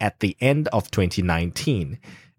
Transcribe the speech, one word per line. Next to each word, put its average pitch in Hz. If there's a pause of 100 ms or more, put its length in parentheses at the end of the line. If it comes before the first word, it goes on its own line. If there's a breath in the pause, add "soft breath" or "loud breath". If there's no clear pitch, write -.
at 104
the 98
end 143
of 107
twenty 95
nineteen, 85 (400 loud breath)